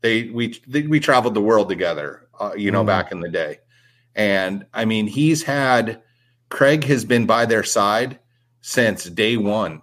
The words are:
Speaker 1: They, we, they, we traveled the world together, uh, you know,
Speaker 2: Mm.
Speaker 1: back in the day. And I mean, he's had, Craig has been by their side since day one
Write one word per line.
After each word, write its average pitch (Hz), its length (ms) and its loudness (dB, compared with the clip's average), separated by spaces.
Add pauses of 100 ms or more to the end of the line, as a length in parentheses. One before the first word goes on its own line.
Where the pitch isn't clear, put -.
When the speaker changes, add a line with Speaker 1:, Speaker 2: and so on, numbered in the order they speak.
Speaker 1:
They, 113 280 0
we, 117 380 -6
they, 143 160 -2
we 151 160 2
traveled 123 340 2
the 104 80 0
world 104 280 4
together, 82 580 -4 (120)
uh, 101 160 -6
you 101 140 -2
know, 98 140 2
Speaker 2:
Mm. 104 40 2
Speaker 1:
back 92 240 0
in 92 80 -10
the 85 100 -8
day. 80 280 -4 (580)
And 98 500 0 (100)
I 113 100 -2
mean, 110 220 0
he's 151 340 2
had, 127 640 0 (460)
Craig 147 340 2
has 127 200 0
been 117 220 2
by 117 220 2
their 110 160 2
side 110 560 0 (420)
since 113 440 -2
day 107 320 -2
one 101 460 -4